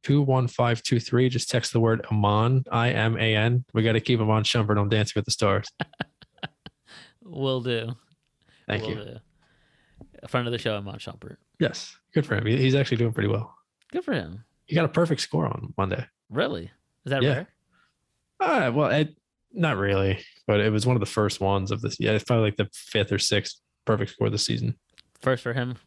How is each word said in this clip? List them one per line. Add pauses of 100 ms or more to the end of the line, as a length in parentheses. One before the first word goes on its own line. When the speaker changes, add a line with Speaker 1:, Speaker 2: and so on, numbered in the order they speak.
Speaker 1:
two
one
five
two
three,
just
text
the
word
Amon,
I
M
A
N. (100)
We
gotta
keep
Amon
Shumpert
on
Dancing
with
the
Stars. (120)
Speaker 2:
<laughs>
Will
do. (800)
Speaker 1:
Thank
Speaker 2:
Will
Speaker 1:
you. (100)
Speaker 2:
do. (1040)
A
friend
of
the
show,
Amon
Shumpert. (220)
Speaker 1:
Yes. (180)
Good
for
him.
He,
he's
actually
doing
pretty
well. (400)
Speaker 2:
Good
for
him. (220)
Speaker 1:
He
got
a
perfect
score
on
Monday. (260)
Speaker 2:
Really? (340)
Is
that
Speaker 1:
Yeah.
Speaker 2:
rare? (920)
Speaker 1:
Uh,
well,
it, (360)
not
really, (220)
but
it
was
one
of
the
first
ones
of
this.
Yeah,
it's
probably,
like,
the
fifth
or
sixth (240)
perfect
score
this
season. (440)
Speaker 2:
First
for
him? (100)